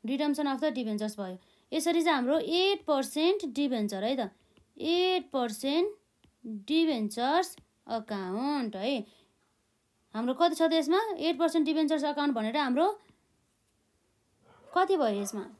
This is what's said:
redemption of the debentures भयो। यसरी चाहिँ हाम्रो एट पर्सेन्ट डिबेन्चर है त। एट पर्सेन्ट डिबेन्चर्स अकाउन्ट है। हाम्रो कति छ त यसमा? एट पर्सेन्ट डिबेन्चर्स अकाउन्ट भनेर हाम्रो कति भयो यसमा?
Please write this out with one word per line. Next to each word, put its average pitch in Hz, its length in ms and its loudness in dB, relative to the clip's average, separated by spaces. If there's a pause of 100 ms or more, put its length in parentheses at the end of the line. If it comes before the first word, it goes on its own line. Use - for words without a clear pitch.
redemption 285 480 0
of 254 100 -2
the 302 100 2
debentures 214 480 -4
भयो। 185 180 -8 (340)
यसरी 330 300 2
चाहिँ 320 140 4
हाम्रो 262 240 2
एट 381 460 0
पर्सेन्ट 311 600 0 (100)
डिबेन्चर 214 480 -2
है 254 120 0
त। 214 140 -4 (520)
एट 359 500 0
पर्सेन्ट 269 560 0 (800)
डिबेन्चर्स 294 880 0 (320)
अकाउन्ट 220 880 -4
है। 226 220 -2 (1160)
हाम्रो 240 180 -2
कति 339 220 4
छ 330 60 -2
त 330 120 4
यसमा? 320 280 4 (180)
एट 311 180 0
पर्सेन्ट 320 280 2
डिबेन्चर्स 302 380 0
अकाउन्ट 294 320 0
भनेर 226 220 -2
हाम्रो 285 300 2 (1800)
कति 370 300 2
भयो 214 240 2
यसमा? 202 240 -6 (140)